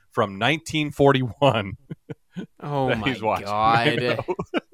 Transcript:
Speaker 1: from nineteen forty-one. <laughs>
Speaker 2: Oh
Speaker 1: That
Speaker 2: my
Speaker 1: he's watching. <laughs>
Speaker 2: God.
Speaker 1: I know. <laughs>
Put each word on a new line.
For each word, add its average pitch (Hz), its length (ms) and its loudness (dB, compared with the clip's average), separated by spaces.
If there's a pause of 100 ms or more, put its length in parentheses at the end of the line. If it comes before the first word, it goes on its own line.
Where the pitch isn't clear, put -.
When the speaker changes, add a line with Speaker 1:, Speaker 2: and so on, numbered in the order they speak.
(120)
Speaker 1:
from 101 260 -2
nineteen 151 540 -2
forty-one. 131 880 2
<laughs> - 60 -20 (720)
Speaker 2:
Oh 135 300 -4
Speaker 1:
That 117 100 0
Speaker 2:
my 107 100 -2
Speaker 1:
he's 117 120 -6
watching. 101 240 -2
<laughs> - 20 -8
Speaker 2:
God. 110 400 2
Speaker 1:
I 156 80 0
know. 120 280 -2 (300)
<laughs> - 100 -2 (100)